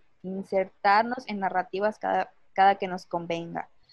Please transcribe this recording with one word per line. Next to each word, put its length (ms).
insertarnos 1040
en 120
narrativas 600
cada, 340
cada 220
que 140
nos 160
convenga". 640